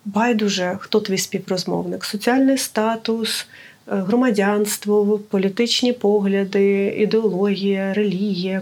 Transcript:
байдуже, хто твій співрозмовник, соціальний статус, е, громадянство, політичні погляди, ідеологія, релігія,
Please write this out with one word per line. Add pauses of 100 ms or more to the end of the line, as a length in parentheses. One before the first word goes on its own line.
байдуже,
хто
твій
співрозмовник,
соціальний
статус, (400)
е,
громадянство, (100)
політичні
погляди,
ідеологія,
релігія,